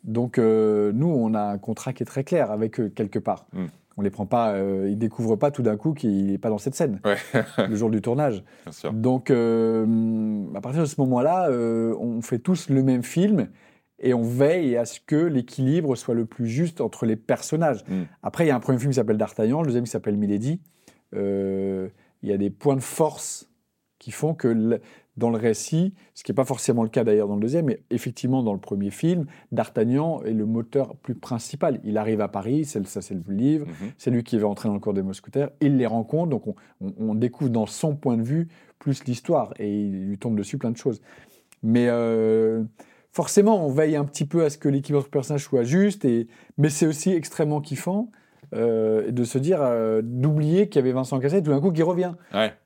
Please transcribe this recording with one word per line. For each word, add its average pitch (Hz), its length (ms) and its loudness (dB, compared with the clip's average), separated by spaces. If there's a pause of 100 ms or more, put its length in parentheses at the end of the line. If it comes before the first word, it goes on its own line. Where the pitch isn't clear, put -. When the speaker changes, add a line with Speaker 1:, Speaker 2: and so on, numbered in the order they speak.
Speaker 1:
Donc, 117 340 -2
euh, 107 540 4
nous, 135 160 0
on 113 260 2
a 104 80 0
un 101 160 -4
contrat 117 340 -6
qui - 100 -8
est 110 40 -4
très 139 180 -6
clair 147 260 0
avec 110 300 -2
eux, 107 80 0
quelque 104 300 -4
part. - 340 -4
Speaker 2:
Hmm. 90 140 -6 (300)
Speaker 1:
On 101 60 -4
les 98 80 0
prend 98 160 -6
pas, 117 280 2
euh, 98 360 -2
ils 104 80 -2
découvrent 113 380 0
pas 143 140 2
tout 139 120 -4
d'un 107 140 2
coup 156 180 -2
qu'il 98 380 0
est 95 60 -2
pas 117 120 -4
dans 107 80 -2
cette 135 160 -4
scène, 120 300 -2
Speaker 2:
Ouais. 101 120 2 (160)
<laughs> 110 380 0
Speaker 1:
le 107 60 0
jour 110 140 0
du 107 100 0
tournage. 120 420 -2 (220)
Speaker 2:
Bien 85 80 -14
sûr. - 200 -6
Speaker 1:
Donc, 127 380 0
euh, 113 1120 2 (100)
à 101 60 -6
partir 135 200 -4
de 156 60 2
ce 147 140 -4
moment-là, 143 500 2
euh, 113 480 0
on 117 240 -4
fait 120 160 -2
tous 180 320 0
le 135 120 4
même 127 200 2
film 175 460 2 (500)
et 123 160 2
on 117 80 2
veille 135 540 2
à 120 100 0
ce - 140 -14
que - 160 0
l'équilibre 143 800 0
soit 120 180 -4
le 117 100 0
plus 117 240 -6
juste 165 320 -2
entre 117 260 -4
les 110 100 2
personnages. 139 680 -2
Speaker 2:
Hmm. 92 180 -4 (180)
Speaker 1:
Après, - 240 0
il - 20 4
y - 20 4
a 127 60 4
un 113 40 0
premier 131 180 0
film 139 120 0
qui 127 60 0
s'appelle 110 220 2
D'Artagnan, 110 420 0
le 160 60 0
deuxième 120 180 0
qui 107 60 -10
s'appelle 104 260 -2
Milady. 104 440 0 (540)
Euh, 98 760 -2 (340)
il 101 80 -6
y - 20 0
a 98 60 0
des 101 120 0
points 139 260 0
de 127 60 -4
force - 640 -4 (520)
qui - 140 -16
font 156 200 -2
que 143 160 -2
le, 113 320 2 (380)
dans 117 100 0
le 117 80 0
récit, 160 560 0 (220)
ce - 100 -20
qui - 80 -6
n'est - 20 -2
pas 131 120 2
forcément 120 360 0
le 110 60 0
cas 117 160 0
d'ailleurs 107 240 4
dans 104 60 -2
le 101 80 -2
deuxième, 151 240 0
mais 113 240 -2
effectivement 123 520 -2
dans 107 120 0
le 92 40 -6
premier 101 320 -4
film, 160 360 0 (260)
D'Artagnan 120 680 0
est 113 100 -4
le 107 140 0
moteur 117 500 -2
plus - 180 -8
principal. 135 720 -4
Il 107 140 0
arrive 107 240 0
à 101 60 -2
Paris, 117 360 -2
c'est 127 140 -6
le, 98 80 -4
ça 98 160 -8
c'est - 100 -12
le 92 80 -6 (140)
livre, 147 320 0
Speaker 2:
Mhm. 85 320 -10
Speaker 1:
c'est - 120 -2
lui 131 140 2
qui 120 140 0
va 104 100 2
entrer 101 220 -2
dans 101 40 -2
le 101 60 -4
corps 104 140 -4
des 98 80 0
mousquetaires, 135 480 -4 (100)
il 143 160 4
les 123 80 4
rencontre, 117 460 -2
donc 113 160 -4
on, 101 80 -6 (260)
on, 98 180 -8
on 110 160 -2
découvre 123 360 0
dans 113 160 0
son 151 280 -2
point 131 220 -2
de 113 60 0
vue 160 260 -2 (300)
plus - 260 -4
l'histoire, 123 540 -2
et 104 120 -4
il 98 360 -2
lui 101 100 -4
tombe 113 220 -2
dessus 101 180 -4
plein 123 140 -2
de 117 80 -6
choses. 113 240 -4 (600)
Mais, 120 280 4
euh, 113 720 2 (480)
forcément, 202 540 4
on - 20 0
veille 151 280 2
un 143 100 0
petit - 180 -6
peu 165 200 2
à 147 40 2
ce 147 80 -4
que 143 140 0
l'équilibre 139 340 0
de - 60 -12
personnages 143 340 -2
soit 123 200 2
juste, 190 420 2
et, 117 200 2 (300)
mais 147 140 4
c'est 156 160 2
aussi 156 240 0
extrêmement 151 500 0
kiffant, 190 500 -6 (440)
euh, 110 560 2
de 123 140 0
se 117 120 -4
dire, 156 240 2
euh, 113 420 2
d'oublier 151 680 2
qu'il 147 100 2
y - 20 0
avait 127 100 2
Vincent 131 280 -2
Cassel, 160 220 2
tout 147 80 0
d'un 139 100 4
coup, 185 120 2
qui 160 100 2
revient. 175 320 0 (180)
Speaker 2:
Ouais. 107 220 0 (120)